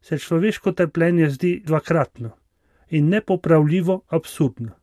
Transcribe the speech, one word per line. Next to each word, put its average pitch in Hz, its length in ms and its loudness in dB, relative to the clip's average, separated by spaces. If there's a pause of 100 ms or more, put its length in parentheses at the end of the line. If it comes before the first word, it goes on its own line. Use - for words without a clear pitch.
se - 180 -6
človeško 185 540 -2
trpljenje 165 580 2
zdi 175 360 -2
dvakratno 151 640 -2 (600)
in 151 180 2
nepopravljivo 180 1000 2
absurdno. 127 640 -4 (120)